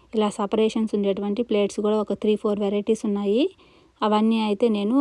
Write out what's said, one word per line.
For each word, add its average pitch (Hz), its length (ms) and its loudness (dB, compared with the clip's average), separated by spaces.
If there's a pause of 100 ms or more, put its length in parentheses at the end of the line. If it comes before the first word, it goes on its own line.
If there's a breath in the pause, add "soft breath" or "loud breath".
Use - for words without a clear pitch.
(140 loud breath)
ఇలా 214 160 0
సపరేషన్స్ 220 640 -2
ఉండేటువంటి 202 500 0
ప్లేట్స్ 202 360 -2
కూడా 214 200 0
ఒక 202 140 -2
త్రీ, 214 220 0
ఫోర్ 208 240 -2
వెరైటీస్ 208 460 -2
ఉన్నాయి. 208 380 0 (580 loud breath)
అవన్నీ 220 380 2
అయితే 214 300 0
నేను 208 320 0